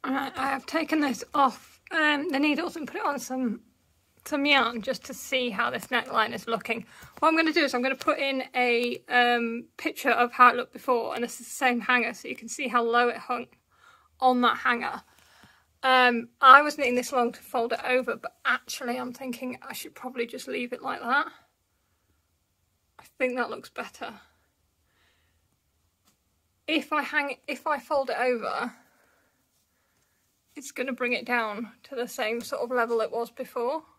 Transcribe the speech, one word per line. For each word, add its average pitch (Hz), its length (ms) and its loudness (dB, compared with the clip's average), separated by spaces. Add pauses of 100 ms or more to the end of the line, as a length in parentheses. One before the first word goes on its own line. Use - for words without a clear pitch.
Alright, 269 320 -4
I 262 100 -4
have 277 160 -4
taken 320 360 -2
this 269 220 -2 (120)
off, - 560 0
um, 302 400 2
the 269 80 0
needles 294 380 0
and 302 100 -8
put - 100 -12
it 427 100 -4
on 285 120 0
some, 254 440 -4 (640)
some 285 220 0
yarn 240 340 4
just 254 240 -6
to 262 100 -14
see 247 360 -2
how 233 200 -2
this 240 180 -8
neckline 233 440 0
is 202 140 -8
looking. 226 400 -4 (320)
What 311 100 4
I'm 320 80 4
gonna 320 160 2
do 320 120 4
is 262 100 -2
I'm 247 80 0
gonna 269 120 0
put - 240 -2
in 269 260 -2 (100)
a, 240 540 0
um, 240 580 2 (100)
picture - 340 -2
of 240 220 2
how 247 160 10
it 240 80 6
looked 240 160 -6
before, - 420 -2
and 233 100 -4
this - 160 -10
is 233 60 -14
the - 60 -16
same 240 280 2
hanger, 240 340 0
so - 140 -16
you 247 80 -8
can 226 120 -16
see 269 200 -6
how 240 140 2
low 240 260 4
it 240 100 -4
hung 247 300 -8 (720)
on 254 220 4
that 240 160 4
hanger. 240 440 -2 (800)
Um, 247 480 4 (100)
I 277 220 12
was 294 160 -2
knitting 247 160 0
this 247 180 -2
long 247 200 2
to - 100 -18
fold 240 320 -2
it - 100 -6
over, 247 320 0
but - 300 -14
actually 247 500 -4
I'm 254 160 -8
thinking 254 480 -10
I 254 140 -14
should - 200 -14
probably 247 320 -8
just 254 220 -14
leave 247 240 -6
it 247 80 -10
like - 200 -8
that. 277 260 0 (1700)
I - 60 -20 (140)
think 254 180 -2
that 226 140 -4
looks - 180 -12
better. - 500 -14 (2500)
If 311 240 -2
I 302 120 -2
hang 285 300 -2
it, - 140 -14
if 302 200 -8
I 294 120 0
fold 269 300 -2
it - 100 -4
over, 233 560 -2 (1800)
it's 277 160 -16
gonna 262 220 -6
bring 247 180 -4
it 233 140 -6
down 226 440 -4 (120)
to - 120 -18
the 240 140 -6
same 233 320 -6
sort - 220 -8
of 240 80 -6
level 233 320 0
it - 80 -4
was 233 200 -6
before. 262 540 -6 (140)